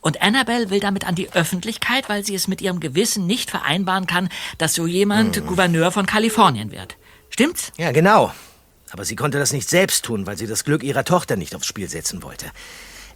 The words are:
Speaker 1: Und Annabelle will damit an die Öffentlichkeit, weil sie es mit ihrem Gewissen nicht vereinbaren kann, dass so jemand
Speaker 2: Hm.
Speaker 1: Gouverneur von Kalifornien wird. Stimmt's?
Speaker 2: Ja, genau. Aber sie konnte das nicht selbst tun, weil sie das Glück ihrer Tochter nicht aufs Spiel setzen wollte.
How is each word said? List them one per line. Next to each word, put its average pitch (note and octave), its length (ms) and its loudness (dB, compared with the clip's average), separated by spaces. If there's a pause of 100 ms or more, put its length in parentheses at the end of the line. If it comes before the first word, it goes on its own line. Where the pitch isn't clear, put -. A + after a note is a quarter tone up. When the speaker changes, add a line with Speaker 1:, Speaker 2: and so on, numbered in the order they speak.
Speaker 1:
Und D#3 200 -2
Annabelle A#3 500 2
will G3 100 2
damit G3 260 -2
an F#3 80 0
die - 180 -4
Öffentlichkeit, G#3+ 760 0
weil G3+ 160 -2
sie G3+ 100 -4
es F#3 140 -4
mit F#3 120 -4
ihrem F3+ 200 -2
Gewissen E3+ 480 0
nicht A#3 220 -2
vereinbaren F#3 580 0
kann, F3+ 200 0 (300)
dass D#3+ 160 0
so E3+ 140 0
jemand G3+ 480 2
Speaker 2:
Hm. D3+ 100 -4
Speaker 1:
Gouverneur F3 460 2
von - 140 0
Kalifornien G#3 680 2
wird. - 240 -14 (340)
Stimmt's? - 480 0
Speaker 2:
Ja, D#3+ 140 -2
genau. E3+ 400 6 (580)
Aber G2 140 -12
sie A#2 100 -6
konnte C#3+ 240 -2
das C#3 140 0
nicht C#3 180 -4
selbst F3+ 340 2
tun, G2+ 220 -4
weil G2+ 100 -8
sie A2 120 -8
das G#2+ 160 -4
Glück D3 180 0
ihrer C3 220 -2
Tochter E3+ 320 2
nicht E2+ 180 -6
aufs - 140 -8
Spiel - 200 -8
setzen - 360 -8
wollte. - 220 -14 (680)